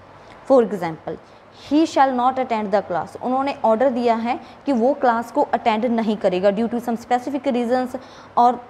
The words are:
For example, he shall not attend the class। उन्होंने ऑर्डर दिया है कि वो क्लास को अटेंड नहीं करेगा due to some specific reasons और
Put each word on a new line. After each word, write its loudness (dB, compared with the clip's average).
For 6
example, -6
he 2
shall 4
not 0
attend -2
the 0
class। -6
उन्होंने -2
ऑर्डर 4
दिया 0
है -4
कि 0
वो 2
क्लास 0
को 0
अटेंड 0
नहीं 0
करेगा 0
due 0
to -2
some -6
specific -4
reasons -2
और 2